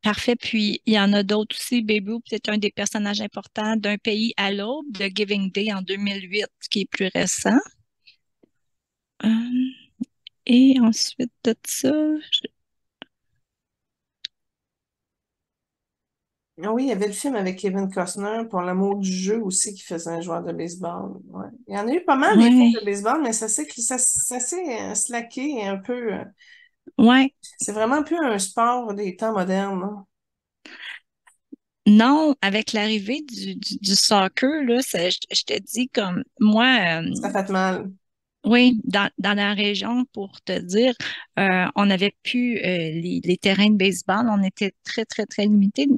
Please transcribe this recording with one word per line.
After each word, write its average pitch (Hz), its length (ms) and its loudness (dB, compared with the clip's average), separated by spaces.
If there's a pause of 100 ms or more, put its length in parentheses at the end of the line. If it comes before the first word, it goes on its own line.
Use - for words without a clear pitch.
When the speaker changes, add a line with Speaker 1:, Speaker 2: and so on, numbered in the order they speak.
Speaker 1:
Parfait. 214 340 0
Puis, 208 480 -2
il 220 100 2
y 208 60 4
en 196 140 4
a 202 80 2
d'autres 208 340 -2
aussi. - 260 -2
Babe 214 260 -2
Ruth, 233 200 -6
c'est 208 220 -8
un 214 80 0
des 202 120 -2
personnages 208 520 -4
importants 214 540 -6
d'Un 208 200 -2
pays 220 400 -2
à 196 160 -2
l'aube 254 380 -6
de 196 240 -6
Giving 196 360 -2
Day 208 220 -2
en 196 80 -4
deux 185 160 -6
mille 196 340 -6
huit, 202 160 -2 (240)
qui 202 120 -2
est 185 80 -6
plus 190 240 -2
récent. 185 440 2 (1700)
Euh, 208 40 4 (1160)
et 262 360 8
ensuite 233 520 0 (120)
de 226 100 2 (120)
ça, - 260 0 (380)
je - 100 0 (4000)
Speaker 2:
Ah 208 100 -4
oui, 247 120 0
il 277 60 0
y - 20 0
avait 202 140 -2
le 208 80 -4
film 269 220 -4
avec 190 220 -4
Kevin 196 320 -2
Costner, 202 600 -6
Pour 202 100 -2
l'amour 185 360 0
du 190 140 -4
jeu 190 320 -2
aussi, 196 300 -4
qui 190 100 -18
faisait 170 280 -10
un 165 100 -6
joueur 170 220 -6
de 175 100 -8
baseball. 175 600 -10 (160)
Ouais. 185 180 -14 (220)
Il 196 60 -12
y 202 40 -4
en 208 100 -4
a 247 40 -2
eu 349 120 -2
pas 294 120 2
mal, 262 200 4
des 226 80 10
Speaker 1:
Ouais. 240 60 8
Speaker 2:
films 240 220 8
de 214 120 -2
baseball, 208 380 -2
mais 240 100 -2
ça 226 160 -4
s'est, 302 180 -4 (120)
ça, 254 180 -4
ça - 440 -2
s'est, 294 420 -6
euh, 202 120 -8
slacké 233 720 -6
un 196 120 -4
peu, 240 340 -6
euh. - 120 -8 (720)
Speaker 1:
Ouais. 254 360 6 (240)
Speaker 2:
C'est - 140 -8
vraiment 233 300 0
plus 320 160 -4
un 247 200 -2
sport 233 540 -2
des 202 240 -6
temps 226 160 -4
modernes, 190 520 -2
hein. 202 220 -10 (1800)
Speaker 1:
Non, 262 560 8
avec 208 320 -2
l'arrivée 214 480 -2
du, 196 320 -10
du, 185 240 -10
du 196 160 -2
soccer, 226 680 2
là, 240 180 2
ça, 180 260 -2
je, 180 80 -2 (140)
je - 140 -2
te - 140 -4
dis 226 300 -4
comme, 190 340 -2 (180)
moi, 214 640 4
euh, - 120 -4
Speaker 2:
Ça - 160 -4
fait 196 200 -2
mal. 190 400 0 (540)
Speaker 1:
oui, 240 400 6
dans, 202 320 0
dans 196 180 0
la 202 200 0
région, 208 580 -2
pour 202 300 -12
te 180 160 -4
dire, 208 360 2 (440)
euh, 185 260 4 (100)
on 202 120 4
n'avait 196 360 2
plus, 247 360 -2
euh, - 40 -4
les, 170 600 -4
les 180 140 2
terrains 202 320 4
de 214 60 6
baseball. 190 540 0
On 202 120 2
était 190 320 -4 (100)
très, - 220 -6
très, - 180 -6
très 208 200 -4
limités. 208 520 4